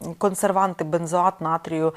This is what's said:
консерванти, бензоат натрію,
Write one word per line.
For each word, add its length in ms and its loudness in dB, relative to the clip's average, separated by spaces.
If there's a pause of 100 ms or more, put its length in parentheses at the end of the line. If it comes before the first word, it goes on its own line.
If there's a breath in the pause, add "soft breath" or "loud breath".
(180)
консерванти, 680 2
бензоат 580 0
натрію, 560 -2